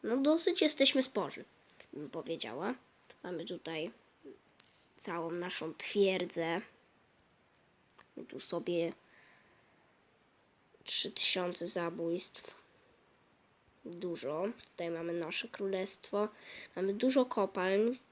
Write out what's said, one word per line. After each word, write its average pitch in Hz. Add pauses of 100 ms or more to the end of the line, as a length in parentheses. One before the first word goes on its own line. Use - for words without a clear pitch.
No, 226
dosyć 320
jesteśmy 277
sporzy, - (480)
bym 143
powiedziała. 165 (480)
Mamy 175
tutaj 165 (1080)
całą 170
naszą 170
twierdzę. 175 (1600)
My -
tu -
sobie 170 (1900)
trzy -
tysiące 180
zabójstw. 170 (1300)
Dużo. 170 (260)
Tutaj 170
mamy 170
nasze 170
królestwo. 202 (480)
Mamy 190
dużo 262
kopalń 202 (140)